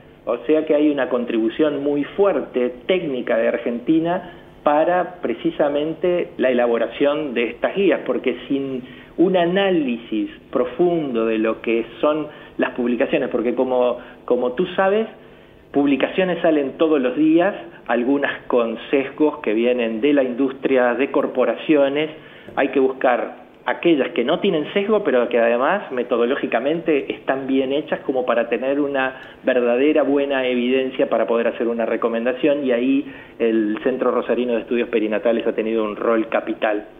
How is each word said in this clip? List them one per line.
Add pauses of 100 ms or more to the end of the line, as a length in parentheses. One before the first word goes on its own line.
(240)
O
sea
que
hay
una
contribución
muy
fuerte, (140)
técnica
de
Argentina (300)
para
precisamente
la
elaboración
de
estas
guías,
porque (100)
sin (340)
un
análisis (200)
profundo
de
lo
que (160)
son (280)
las
publicaciones,
porque
como, (280)
como
tú (100)
sabes, (640)
publicaciones
salen
todos
los
días, (320)
algunas
con (140)
sesgos
que
vienen
de
la
industria,
de
corporaciones. (440)
Hay
que
buscar (300)
aquellas
que
no
tienen
sesgo,
pero
que
además
metodológicamente
están
bien
hechas
como
para
tener
una
verdadera
buena
evidencia
para
poder
hacer
una
recomendación,
y
ahí (320)
el
Centro
Rosarino
de
Estudios
Perinatales
ha
tenido
un
rol
capital. (140)